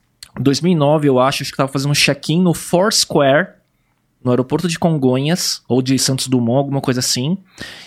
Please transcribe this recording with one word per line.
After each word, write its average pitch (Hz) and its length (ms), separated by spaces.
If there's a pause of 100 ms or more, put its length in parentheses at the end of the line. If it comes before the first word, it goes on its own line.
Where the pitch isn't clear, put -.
(360)
em - 60
dois 135 180
mil 180 120
e - 20
nove, 147 340
eu 127 120
acho, 139 240
acho - 80
que - 40
tava 135 140
fazendo 143 220
um - 20
check-in 156 480
no 175 120
Foursquare, 175 960 (720)
no 127 100
aeroporto 160 360
de 165 100
Congonhas, 143 880
ou 123 140
de 131 180
Santos 131 300
Dumont, 123 300
alguma 139 240
coisa 127 180
assim. 139 380 (480)